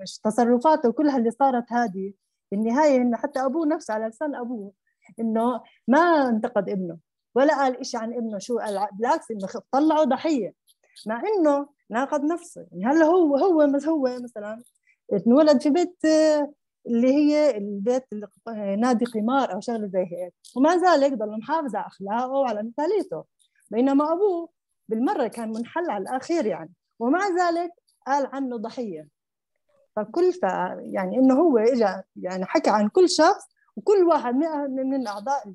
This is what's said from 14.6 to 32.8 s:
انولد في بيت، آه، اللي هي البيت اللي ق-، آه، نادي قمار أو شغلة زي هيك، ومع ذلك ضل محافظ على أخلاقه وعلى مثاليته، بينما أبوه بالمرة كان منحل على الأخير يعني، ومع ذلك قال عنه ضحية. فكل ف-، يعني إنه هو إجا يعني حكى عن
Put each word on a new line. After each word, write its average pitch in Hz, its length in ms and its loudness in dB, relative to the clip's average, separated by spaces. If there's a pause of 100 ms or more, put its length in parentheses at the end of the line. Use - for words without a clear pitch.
انولد 285 360 6
في 302 80 2
بيت، 349 340 0
آه، 311 480 2 (340)
اللي 233 280 2
هي 294 420 4
البيت 208 560 -4
اللي 208 140 -10
ق-، - 220 -20
آه، 208 280 -6
نادي 240 280 2
قمار 233 480 0
أو 185 80 -6
شغلة 226 260 -6
زي 185 140 -2 (100)
هيك، 175 240 -10 (220)
ومع 302 180 4
ذلك 320 380 4
ضل 214 260 -6
محافظ 269 380 -4
على 190 100 -6
أخلاقه 220 460 -6
وعلى 247 300 -2
مثاليته، 294 640 -4 (460)
بينما 277 420 2
أبوه 339 360 0 (400)
بالمرة 254 380 -2
كان 226 260 -8
منحل 294 380 -6
على 202 120 -4
الأخير 262 440 -4
يعني، 165 260 -6 (260)
ومع 269 300 0
ذلك 339 420 0 (360)
قال 277 200 0
عنه 254 300 -6
ضحية. 208 520 -10 (880)
فكل 277 360 0
ف-، - 100 -12 (360)
يعني 202 400 -6
إنه 262 160 6
هو 285 240 4
إجا 214 440 0 (140)
يعني 185 280 -6
حكى - 260 0
عن 208 180 2